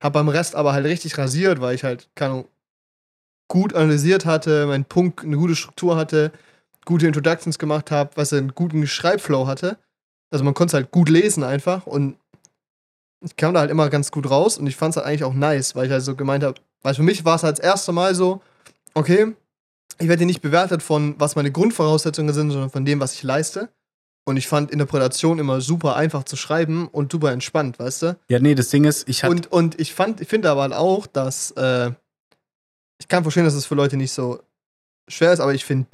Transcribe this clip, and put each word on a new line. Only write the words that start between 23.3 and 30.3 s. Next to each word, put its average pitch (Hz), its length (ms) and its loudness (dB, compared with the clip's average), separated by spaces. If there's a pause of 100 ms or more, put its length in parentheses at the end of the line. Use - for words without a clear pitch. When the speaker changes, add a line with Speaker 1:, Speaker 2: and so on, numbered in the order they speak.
Speaker 1:
Und 135 120 0
ich 131 100 -6
fand 147 240 0
Interpretation 147 680 0
immer 135 220 -2
super 147 360 0
einfach 151 280 0
zu - 120 -12
schreiben 160 520 -2
und 143 240 -4
super 151 180 0
entspannt, 127 480 -4
weißt 127 240 -8
du? 170 140 -2 (120)
Speaker 2:
Ja, 123 120 2
nee, 147 140 6
das 127 160 2
Ding 147 140 6
ist, 147 240 2
ich 127 140 -4
hab 139 80 2
Speaker 1:
Und, 175 220 -2
und 170 260 2
ich 156 160 -6
fand, 208 260 -2
ich 151 80 -12
finde 214 220 0